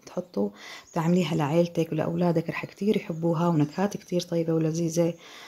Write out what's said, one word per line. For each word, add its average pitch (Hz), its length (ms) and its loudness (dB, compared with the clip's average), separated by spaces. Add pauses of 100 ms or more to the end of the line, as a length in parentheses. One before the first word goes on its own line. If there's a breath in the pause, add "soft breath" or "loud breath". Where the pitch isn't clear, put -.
تحطوا 202 440 -4 (440 loud breath)
تعمليها 170 420 2
لعيلتك 165 560 2
ولأولادك، 165 580 0
رح - 160 -6
كتير 202 320 0
يحبوها، 170 500 0
ونكهات 170 500 2
كتير - 240 -4
طيبة 165 320 0
ولذيذة. 160 600 0 (340 loud breath)